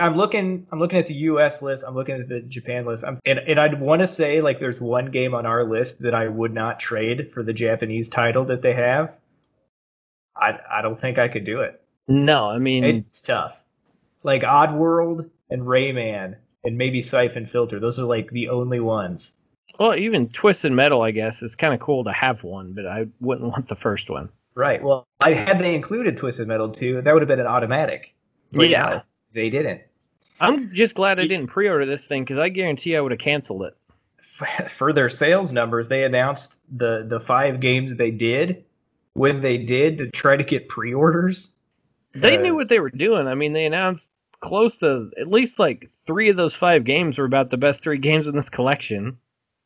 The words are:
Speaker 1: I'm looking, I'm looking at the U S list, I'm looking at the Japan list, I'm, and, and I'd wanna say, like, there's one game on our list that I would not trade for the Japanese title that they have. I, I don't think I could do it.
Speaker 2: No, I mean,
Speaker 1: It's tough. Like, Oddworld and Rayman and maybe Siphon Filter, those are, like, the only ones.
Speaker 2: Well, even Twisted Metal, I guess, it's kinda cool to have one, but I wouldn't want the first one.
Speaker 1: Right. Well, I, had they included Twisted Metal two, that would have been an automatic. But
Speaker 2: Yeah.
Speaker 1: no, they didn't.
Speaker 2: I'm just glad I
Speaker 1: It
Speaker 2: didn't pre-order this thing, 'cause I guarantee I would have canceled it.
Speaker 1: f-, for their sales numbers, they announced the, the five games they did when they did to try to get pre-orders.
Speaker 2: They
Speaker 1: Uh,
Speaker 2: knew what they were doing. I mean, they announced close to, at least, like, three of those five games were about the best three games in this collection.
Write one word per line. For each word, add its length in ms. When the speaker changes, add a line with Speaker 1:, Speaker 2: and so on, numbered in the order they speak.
Speaker 1:
I'm 160
looking, 540
I'm 80
looking 180
at 80
the 80
U 260
S 220
list, 260
I'm 60
looking 260
at 80
the 140
Japan 460
list, 160
I'm, 200
and, 140
and 220
I'd 200
wanna 280
say, 340
like, 180
there's 220
one 300
game 240
on 100
our 180
list 380
that 140
I 120
would 280
not 240
trade 560
for 80
the 100
Japanese 560
title 360
that 180
they 100
have. 380
I, 220
I 100
don't 180
think 200
I 80
could 180
do 160
it. 180
Speaker 2:
No, 380
I 80
mean, 260
Speaker 1:
It's 380
tough. 340
Like, 180
Oddworld 880
and 100
Rayman 720
and 120
maybe 280
Siphon 420
Filter, 340
those 200
are, 40
like, 280
the 180
only 300
ones. 540
Speaker 2:
Well, 160
even 340
Twisted 420
Metal, 320
I 80
guess, 320
it's 100
kinda 240
cool 280
to 60
have 320
one, 300
but 140
I 180
wouldn't 300
want 160
the 80
first 340
one. 180
Speaker 1:
Right. 260
Well, 240
I, 140
had 240
they 160
included 420
Twisted 300
Metal 220
two, 300
that 140
would 80
have 80
been 100
an 60
automatic. 680
But 180
Speaker 2:
Yeah. 200
Speaker 1:
no, 120
they 160
didn't. 300
Speaker 2:
I'm 320
just 220
glad 240
I 60
Speaker 1:
It 20
Speaker 2:
didn't 200
pre-order 380
this 220
thing, 180
'cause 140
I 100
guarantee 480
I 40
would 100
have 100
canceled 440
it. 80
Speaker 1:
f-, 300
for 220
their 160
sales 420
numbers, 360
they 160
announced 560
the, 320
the 120
five 400
games 380
they 140
did 520
when 280
they 160
did 420
to 100
try 260
to 80
get 260
pre-orders. 840
Speaker 2:
They 220
Speaker 1:
Uh, 40
Speaker 2:
knew 140
what 140
they 100
were 100
doing. 380
I 80
mean, 180
they 120
announced 440
close 380
to, 420
at 80
least, 320
like, 300
three 220
of 80
those 180
five 280
games 340
were 80
about 240
the 80
best 260
three 160
games 280
in 80
this 140
collection. 680